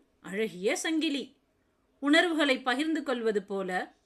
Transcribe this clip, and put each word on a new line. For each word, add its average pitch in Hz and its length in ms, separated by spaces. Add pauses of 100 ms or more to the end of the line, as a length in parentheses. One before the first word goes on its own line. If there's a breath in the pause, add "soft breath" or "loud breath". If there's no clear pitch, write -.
(220)
அழகிய 190 540
சங்கிலி. 320 600 (640)
உணர்வுகளை 302 600
பகிர்ந்து 302 420
கொள்வது 226 400
போல 190 520 (100)